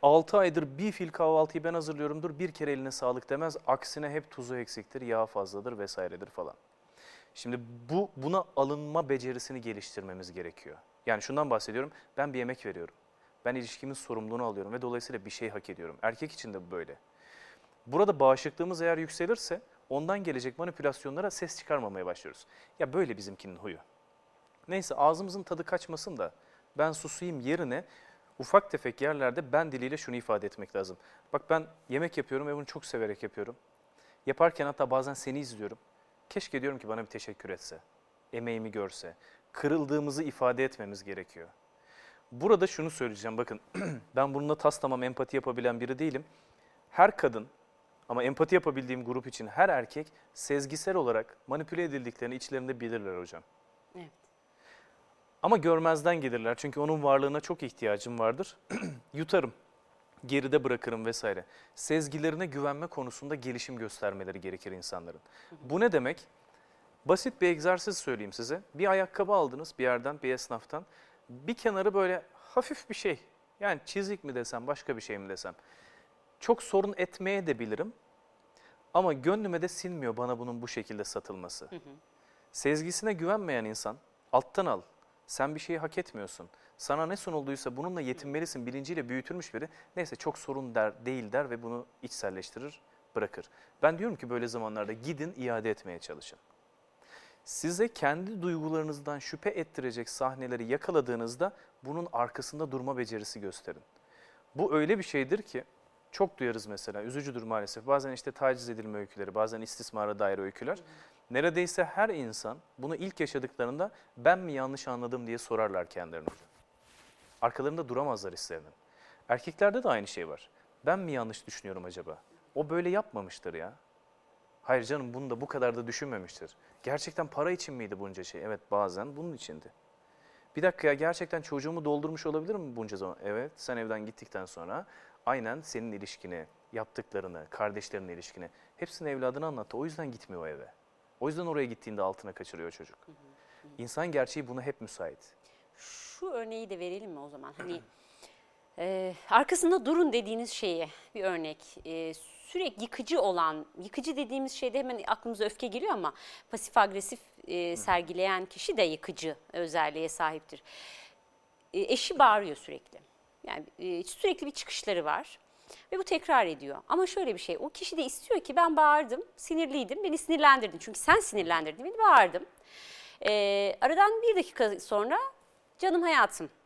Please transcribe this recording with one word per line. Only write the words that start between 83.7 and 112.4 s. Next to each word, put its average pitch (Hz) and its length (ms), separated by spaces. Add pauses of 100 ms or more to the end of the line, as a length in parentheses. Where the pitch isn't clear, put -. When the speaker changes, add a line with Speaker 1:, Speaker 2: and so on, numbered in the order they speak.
Speaker 1:
"Alttan 156 340
al, 117 140 (460)
sen 143 280
bir 151 60
şeyi 170 180
hak 160 200
etmiyorsun, 101 500 (300)
sana 156 280
ne 185 100
sunulduysa 139 600
bununla 170 240
yetinmelisin" 139 680
bilinciyle 135 420
büyütülmüş 139 460
biri, 139 140 (280)
"Neyse 165 200
çok - 220
sorun" 135 360
der, 113 320
değil 123 260
der 135 180
ve 117 120
bunu 120 240 (160)
içselleştirir, 113 800 (340)
bırakır. - 360 (320)
Ben 160 160
diyorum 208 180
ki 120 140
böyle 120 180
zamanlarda 110 440
gidin 147 440
iade 117 340
etmeye 90 280
çalışın. - 400 (1080)
Size 175 440
kendi 180 540
duygularınızdan 156 760
şüphe 156 320
ettirecek 127 580
sahneleri 131 560
yakaladığınızda 123 880 (300)
bunun 165 300
arkasında 135 580
durma 131 280
becerisi 110 420
gösterin. 92 420 (720)
Bu 151 200
öyle 156 240
bir 185 40
şeydir 147 400
ki - 220 (480)
çok - 260
duyarız 113 280
mesela, 104 360
üzücüdür 127 400
maalesef. 110 440
Bazen 135 260
işte 127 200
taciz 127 360
edilme 107 300
öyküleri, 98 360
bazen 110 260
istismara 107 580
dair 98 200
öyküler. 98 380
Speaker 2:
Hı - 60
hı. - 20 (460)
Speaker 1:
Neredeyse 170 540
her 196 240
insan 127 500 (200)